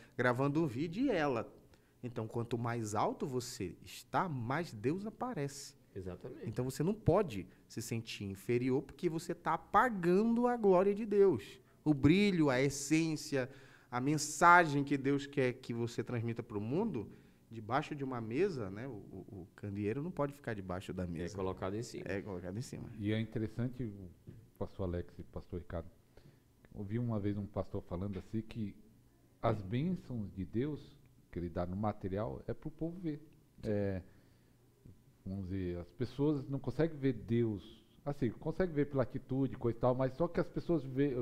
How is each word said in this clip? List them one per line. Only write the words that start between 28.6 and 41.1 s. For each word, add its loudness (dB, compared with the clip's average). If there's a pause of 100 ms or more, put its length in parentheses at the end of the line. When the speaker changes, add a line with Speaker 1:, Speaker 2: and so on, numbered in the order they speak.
Speaker 3:
as 2
bênçãos -4
de -4
Deus -4 (360)
que -6
ele -2
dá -2
no -6
material -4
é -4
pro -8
povo -6
ver. -4 (440)
Speaker 1:
Sim. -4
Speaker 3:
É, 0 (1200)
vamos -4
dizer, -2
as -10
pessoas 0
não -4
conseguem 0
ver 2
Deus, 0 (200)
assim, 0
conseguem -2
ver 4
pela 0
atitude, -2
coisa 0
e -14
tal, 4
mas 0
só 0
que -2
as -2
pessoas 0
vê, 2 (120)